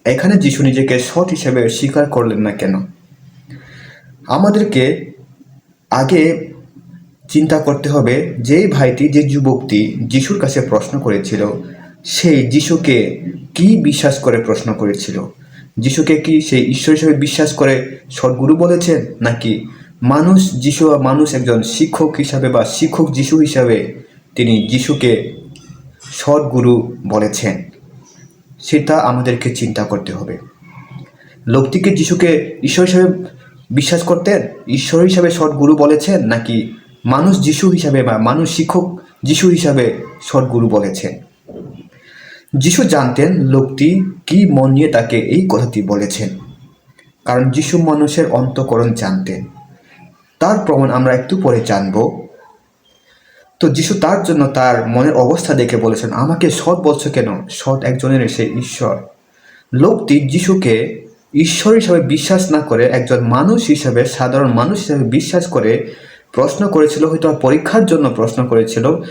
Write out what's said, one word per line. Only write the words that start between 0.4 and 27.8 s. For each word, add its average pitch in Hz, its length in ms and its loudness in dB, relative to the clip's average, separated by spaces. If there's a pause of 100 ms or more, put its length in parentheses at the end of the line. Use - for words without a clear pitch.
নিজেকে 131 360 2
সৎ 180 300 -2
হিসেবে 127 400 0
স্বীকার 143 360 -2
করলেন 117 340 -2
না 104 120 -2
কেন? 95 240 -4 (1500)
আমাদেরকে 170 840 0 (800)
আগে 160 600 0 (800)
চিন্তা 151 300 2
করতে 143 300 -2
হবে, 139 500 0
যেই 147 280 2
ভাইটি, 139 420 2
যে 147 140 4
যুবকটি 131 800 0
যিশুর 135 380 -2
কাছে - 220 -2
প্রশ্ন 107 380 -4
করেছিল, 104 480 -2 (560)
সেই 139 440 2
যিশুকে 139 760 0 (340)
কি 190 220 4
বিশ্বাস 143 420 0
করে 120 180 0
প্রশ্ন 110 360 -4
করেছিল? 101 500 -4 (540)
যিশুকে 143 400 0
কি 156 240 2
সেই 127 240 0
ঈশ্বর 131 300 0
হিসেবে 156 180 2
বিশ্বাস 143 400 -2
করে 135 460 -2 (100)
সদ্গুরু 131 460 0
বলেছেন, 170 500 2 (160)
নাকি 117 460 -2 (340)
মানুষ, 170 500 4
যিশু 143 460 2
মানুষ 139 360 2
একজন 120 280 0
শিক্ষক 156 560 -2
হিসাবে 135 320 -2
বা 120 160 2
শিক্ষক 156 480 -2
যিশু 135 240 0
হিসাবে 123 560 0 (420)
তিনি 113 320 0
যিশুকে 123 640 0 (720)
সদ্গুরু 123 920 0 (100)
বলেছেন? 104 560 -2 (960)